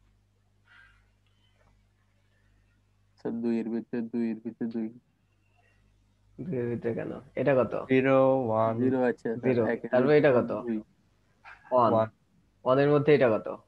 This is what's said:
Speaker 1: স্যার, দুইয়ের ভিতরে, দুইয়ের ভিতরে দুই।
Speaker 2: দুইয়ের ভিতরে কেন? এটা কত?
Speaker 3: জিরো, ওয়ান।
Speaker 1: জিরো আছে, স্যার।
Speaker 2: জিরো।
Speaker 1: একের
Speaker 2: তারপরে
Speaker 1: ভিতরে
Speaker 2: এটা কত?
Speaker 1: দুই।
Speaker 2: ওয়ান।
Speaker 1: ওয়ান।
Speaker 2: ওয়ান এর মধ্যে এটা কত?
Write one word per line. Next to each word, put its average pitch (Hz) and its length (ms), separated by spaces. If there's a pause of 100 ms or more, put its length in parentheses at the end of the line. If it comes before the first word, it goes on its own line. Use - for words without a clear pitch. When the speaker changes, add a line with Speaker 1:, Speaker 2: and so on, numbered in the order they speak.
(3250)
Speaker 1:
স্যার, 117 260
দুইয়ের 113 280
ভিতরে, 117 320
দুইয়ের 117 340
ভিতরে 113 320
দুই। 117 320 (1400)
Speaker 2:
দুইয়ের 123 340
ভিতরে 117 180
কেন? 110 180 (240)
এটা 135 200
কত? 120 340
Speaker 3:
জিরো, 135 580
ওয়ান। 110 300
Speaker 1:
জিরো 127 260
আছে, 120 140
স্যার। 117 220
Speaker 2:
জিরো। 120 260
Speaker 1:
একের 117 240
Speaker 2:
তারপরে 131 260
Speaker 1:
ভিতরে 147 240
Speaker 2:
এটা - 20
কত? 104 200
Speaker 1:
দুই। 117 200 (880)
Speaker 2:
ওয়ান। 117 220
Speaker 1:
ওয়ান। 110 160 (540)
Speaker 2:
ওয়ান 131 160
এর 143 100
মধ্যে 147 260
এটা 131 140
কত? - 280 (100)